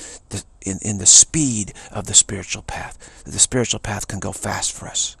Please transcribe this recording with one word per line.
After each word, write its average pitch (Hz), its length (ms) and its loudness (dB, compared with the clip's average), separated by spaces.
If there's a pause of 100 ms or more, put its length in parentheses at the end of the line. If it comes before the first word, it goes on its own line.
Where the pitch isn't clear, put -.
(300)
the, - 140 -10 (180)
in, 95 200 -4
in 104 160 -2
the 95 80 0
speed 120 680 6 (160)
of 101 160 -6
the 101 80 -4
spiritual - 480 0
path. - 600 -12
The 67 140 -6
spiritual 117 420 2
path - 260 -6
can 101 140 -6
go 92 120 -4
fast - 400 -4
for - 140 -12
us. - 340 -4